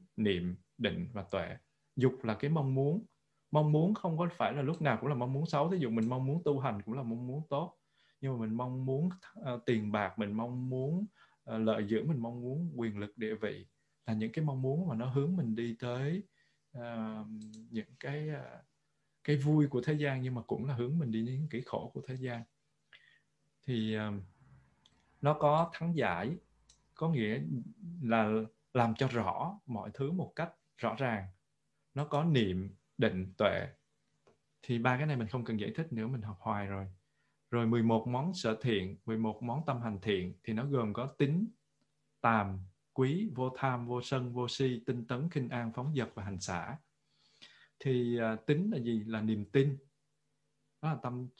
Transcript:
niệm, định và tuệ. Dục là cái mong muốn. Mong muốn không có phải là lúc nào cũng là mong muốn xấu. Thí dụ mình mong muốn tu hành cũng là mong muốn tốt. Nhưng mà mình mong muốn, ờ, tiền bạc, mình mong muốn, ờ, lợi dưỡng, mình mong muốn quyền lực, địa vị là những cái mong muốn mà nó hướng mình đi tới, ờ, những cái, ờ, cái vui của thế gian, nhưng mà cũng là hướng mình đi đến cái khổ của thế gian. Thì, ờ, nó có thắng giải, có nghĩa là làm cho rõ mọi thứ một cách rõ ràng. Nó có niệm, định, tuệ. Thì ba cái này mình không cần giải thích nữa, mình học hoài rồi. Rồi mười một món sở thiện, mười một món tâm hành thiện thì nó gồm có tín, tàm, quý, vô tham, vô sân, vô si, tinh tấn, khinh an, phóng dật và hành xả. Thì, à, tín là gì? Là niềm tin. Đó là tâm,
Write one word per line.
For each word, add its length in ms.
niệm, 380
định 340
và 100
tuệ. 340
Dục 280
là 100
cái 160
mong 240
muốn. 300
Mong 220
muốn 220
không 240
có 140
phải 200
là 100
lúc 200
nào 180
cũng 80
là 60
mong 180
muốn 140
xấu. 240
Thí 80
dụ 120
mình 180
mong 180
muốn 180
tu 160
hành 220
cũng 120
là 80
mong 240
muốn 220
tốt. 300
Nhưng 120
mà 140
mình 100
mong 300
muốn, 240
ờ, 320
tiền 260
bạc, 260
mình 140
mong 380
muốn, 360
ờ, 140
lợi 300
dưỡng, 200
mình 140
mong 180
muốn 360
quyền 220
lực, 200
địa 160
vị 320
là 80
những 180
cái 120
mong 180
muốn 260
mà 60
nó 120
hướng 300
mình 180
đi 240
tới, 440
ờ, 520
những 300
cái, 280
ờ, 340
cái 120
vui 300
của 140
thế 140
gian, 280
nhưng 120
mà 80
cũng 220
là 100
hướng 240
mình 120
đi 160
đến 240
cái 100
khổ 340
của 120
thế 100
gian. 260
Thì, 320
ờ, 180
nó 120
có 380
thắng 240
giải, 400
có 140
nghĩa 320
là 280
làm 200
cho 140
rõ 580
mọi 280
thứ 180
một 240
cách 160
rõ 200
ràng. 280
Nó 100
có 200
niệm, 500
định, 380
tuệ. 320
Thì 160
ba 180
cái 100
này 100
mình 120
không 160
cần 160
giải 160
thích 160
nữa, 140
mình 160
học 180
hoài 260
rồi. 200
Rồi 160
mười 160
một 260
món 260
sở 280
thiện, 340
mười 120
một 240
món 240
tâm 140
hành 220
thiện 320
thì 80
nó 120
gồm 280
có 140
tín, 400
tàm, 380
quý, 420
vô 220
tham, 300
vô 160
sân, 300
vô 160
si, 380
tinh 200
tấn, 240
khinh 180
an, 240
phóng 220
dật 200
và 100
hành 160
xả. 360
Thì, 380
à, 180
tín 240
là 80
gì? 260
Là 160
niềm 240
tin. 340
Đó 60
là 140
tâm, 260